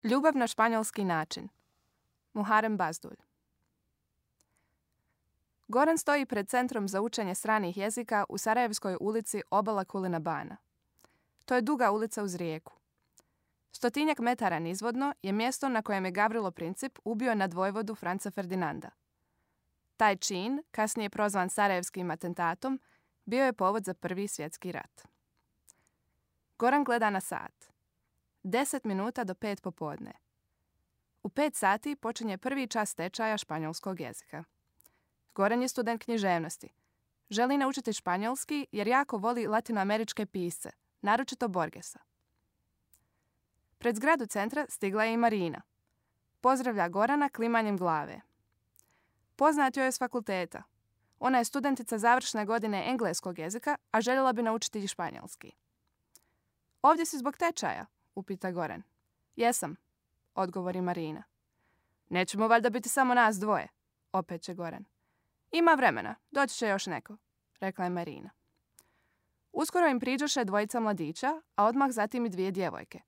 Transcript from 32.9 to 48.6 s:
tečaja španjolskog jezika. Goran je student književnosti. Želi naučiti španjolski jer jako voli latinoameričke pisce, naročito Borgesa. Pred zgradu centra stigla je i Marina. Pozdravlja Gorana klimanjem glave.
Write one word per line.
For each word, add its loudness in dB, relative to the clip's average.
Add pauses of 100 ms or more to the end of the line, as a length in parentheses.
tečaja -4
španjolskog -6
jezika. -12 (920)
Goran 2
je 0
student -2
književnosti. -2 (560)
Želi 2
naučiti 0
španjolski -4
jer -2
jako 2
voli -2
latinoameričke -2
pisce, -6 (300)
naročito 0
Borgesa. -6 (1800)
Pred 0
zgradu 2
centra -2
stigla 0
je 2
i 2
Marina. 2 (800)
Pozdravlja 2
Gorana 2
klimanjem 0
glave. -2 (1120)